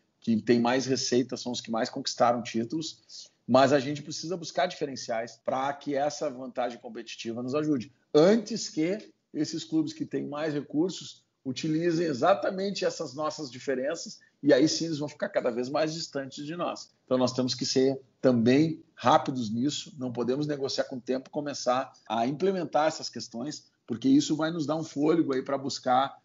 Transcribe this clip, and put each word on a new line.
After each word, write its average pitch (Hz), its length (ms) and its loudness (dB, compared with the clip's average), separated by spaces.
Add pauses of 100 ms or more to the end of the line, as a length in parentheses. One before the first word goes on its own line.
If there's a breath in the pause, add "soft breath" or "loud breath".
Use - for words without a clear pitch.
(200 soft breath)
que 113 220 2
têm 120 160 4
mais 120 260 2
receita 123 520 0
são 123 160 -8
os 120 80 -6
que - 100 -14
mais 113 180 -2
conquistaram 120 540 0
títulos, - 880 -8 (160)
mas 131 260 6
a 147 60 6
gente 143 240 -4
precisa 160 340 -8
buscar 175 300 -2
diferenciais 120 800 -6
pra 135 280 -2
que 143 220 -6
essa 147 360 -2
vantagem 123 480 -6
competitiva 113 640 -10
nos 127 120 -4
ajude. 147 380 0 (220 soft breath)
Antes 208 540 4
que 180 440 -4 (200)
esses 151 320 -4
clubes 156 280 -2
que 143 120 -8
têm 139 220 -6
mais 147 280 -4
recursos 147 720 -4 (200)
utilizem 165 640 0
exatamente 185 760 0
essas 160 300 -4
nossas 151 360 -6
diferenças, 135 680 -6 (220 soft breath)
e 143 100 6
aí 143 160 8
sim 160 180 -2
eles 156 120 -4
vão 147 100 -6
ficar - 200 -6
cada 131 220 0
vez 123 180 -4
mais 156 260 0
distantes 143 500 -8
de 151 100 -8
nós. 139 380 -6 (120)
Então 127 120 2
nós 127 160 2
temos 127 220 0
que - 100 -4
ser 131 360 2 (200)
também 131 640 4 (120)
rápidos 127 560 2
nisso, 131 480 -4
não 127 140 -6
podemos 123 340 -2
negociar 139 380 -2
com 135 120 -8
o 117 40 -8
tempo 131 280 -4
e - 40 -20
começar 135 600 -2 (160)
a 117 180 2
implementar 156 640 2
essas 143 200 -4
questões, 120 600 -10 (160)
porque 120 220 0
isso 147 280 6
vai 160 140 0
nos 165 160 -4
dar 156 100 0
um 160 80 -4
fôlego 151 500 2
aí 131 80 0
pra 139 160 -2
buscar 131 680 0